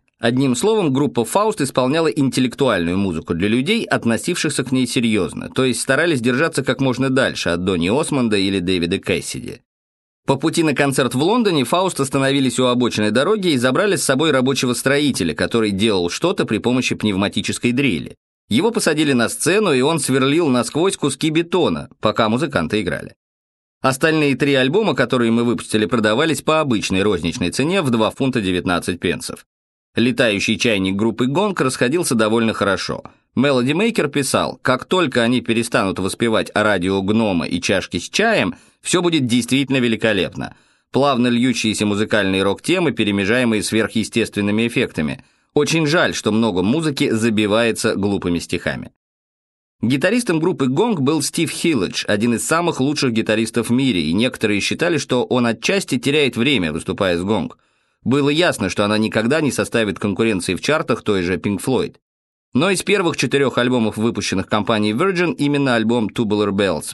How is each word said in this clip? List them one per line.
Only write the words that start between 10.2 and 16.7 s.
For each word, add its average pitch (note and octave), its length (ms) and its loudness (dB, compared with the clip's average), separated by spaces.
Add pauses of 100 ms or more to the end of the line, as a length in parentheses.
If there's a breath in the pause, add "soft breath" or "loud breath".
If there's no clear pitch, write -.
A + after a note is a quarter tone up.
По C#3 120 2
пути D#3+ 260 0
на D3+ 100 2
концерт C3 420 0
в B2+ 60 0
Лондоне F#3 440 2
Фауст F3+ 340 0
остановились C3+ 580 0
у B2+ 100 2
обочины A2+ 440 2
дороги F3+ 380 -2
и C#3+ 80 2
забрали D3+ 400 0
с - 80 -4
собой D3 260 2
рабочего C3 420 0
строителя, C3 640 -2
который G#2 360 0
делал F#2+ 380 0
что-то F3 360 -2
при A2 140 -2
помощи B2 360 -2